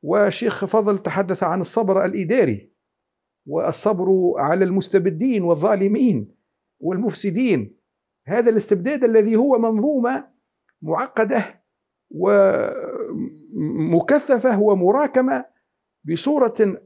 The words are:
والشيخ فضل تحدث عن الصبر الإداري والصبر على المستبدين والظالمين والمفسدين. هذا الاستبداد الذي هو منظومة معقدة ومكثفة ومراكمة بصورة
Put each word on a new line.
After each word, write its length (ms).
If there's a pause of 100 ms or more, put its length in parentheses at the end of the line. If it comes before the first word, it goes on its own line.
والشيخ 640
فضل 320
تحدث 460
عن 180
الصبر 440
الإداري 680 (720)
والصبر 920
على 280
المستبدين 800
والظالمين 920 (440)
والمفسدين. 960 (480)
هذا 240
الاستبداد 540
الذي 320
هو 240
منظومة 680 (540)
معقدة 800 (1900)
ومكثفة 1080
ومراكمة 840 (580)
بصورة 840